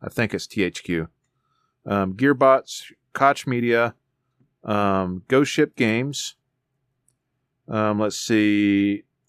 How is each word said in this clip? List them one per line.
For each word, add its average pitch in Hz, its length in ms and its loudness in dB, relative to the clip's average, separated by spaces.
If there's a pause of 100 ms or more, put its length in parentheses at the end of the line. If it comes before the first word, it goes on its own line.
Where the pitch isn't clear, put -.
I - 80 -12
think 110 240 -4
it's 92 120 -8
T - 160 -4
H 90 220 -4
Q. 82 240 -4 (800)
Um, 98 260 -2
Gearbox, 131 800 2 (220)
Koch 139 320 0
Media, 117 480 0 (680)
um, 95 640 -2
Ghost 135 220 2
Ship 151 260 0
Games. 123 580 -4 (1300)
Um, 107 320 -2
let's 104 220 -4
see, 104 840 2 (240)